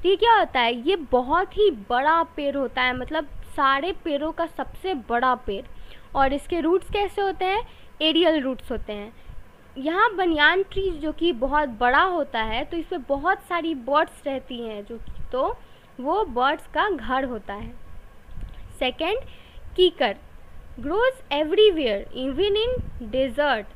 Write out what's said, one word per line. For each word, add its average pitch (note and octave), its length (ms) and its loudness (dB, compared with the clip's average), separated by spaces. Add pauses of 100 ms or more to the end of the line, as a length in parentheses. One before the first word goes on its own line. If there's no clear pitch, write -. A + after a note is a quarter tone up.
तो F4 60 4
ये G4 60 6
क्या A4+ 180 6
होता F4 260 4
है? A#3+ 300 0
ये G4 60 4
बहुत D#4 600 2
ही G4+ 140 6
बड़ा C4+ 520 2
पेड़ C#4+ 340 -2
होता B3+ 240 -2
है, B3+ 160 2
मतलब C#4+ 300 -4 (280)
सारे C#4 360 2
पेड़ों D4+ 400 -2
का E4 140 -2
सबसे D#4+ 480 -6
बड़ा B3 420 2
पेड़, G#3+ 300 -6 (500)
और C4+ 180 4
इसके D4 260 -2
roots E4+ 300 2
कैसे G4+ 320 -2
होते F#4+ 240 0
हैं? G4+ 220 0 (340)
Aerial D#4+ 400 4
roots B3+ 300 -4
होते A3 220 -6
हैं। G#3 200 -10 (640)
यहाँ F4+ 380 2
बनियान E4+ 480 4
ट्री F#4+ 280 -2
जो D4+ 200 -4
कि E4+ 220 0
बहुत C4+ 360 0
बड़ा B3 340 4
होता D#4+ 380 -2
है, A3 240 -2
तो E4+ 120 -6
इसमें E4 260 -6
बहुत D4 400 0
सारी E4 320 -2
birds C#4 520 0
रहती C4 320 -8
हैं, G#3+ 260 -8
जो A#3 120 -12
कि, - 140 -10 (200)
तो D4+ 260 0 (420)
वो E4 260 0
birds C4+ 420 0
का F4+ 220 0
घर B3+ 340 -2
होता A#3 300 -8
है। A3+ 300 -12 (960)
सेकंड, D#4+ 380 -2 (580)
कीकर C#4+ 400 4 (640)
grows G#4 380 0 (160)
everywhere, D#4 680 4 (160)
even C#4 400 0
in A#4+ 220 0 (320)
desert। C4 540 0 (100)